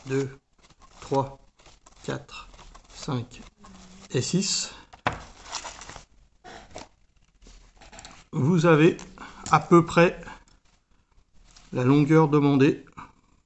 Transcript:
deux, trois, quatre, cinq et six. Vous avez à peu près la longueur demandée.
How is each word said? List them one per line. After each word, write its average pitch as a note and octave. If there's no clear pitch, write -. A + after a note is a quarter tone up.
deux, C3+
trois, C3+
quatre, -
cinq -
et B2+
six. -
Vous D#3
avez D#3+
à D3+
peu E3+
près -
la B2+
longueur D3+
demandée. C#3+